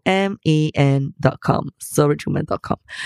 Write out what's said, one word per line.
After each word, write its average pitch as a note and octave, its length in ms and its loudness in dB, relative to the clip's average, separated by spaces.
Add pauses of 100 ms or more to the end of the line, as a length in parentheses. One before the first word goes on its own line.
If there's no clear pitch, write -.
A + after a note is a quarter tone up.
M G3 400 0
A D#3 300 2
N C#3 420 2
dot - 220 0
com, - 300 -2 (100)
soul D3 300 2
rich - 180 -4
woman D3 160 -2
dot - 180 -6
com. - 140 -4 (300)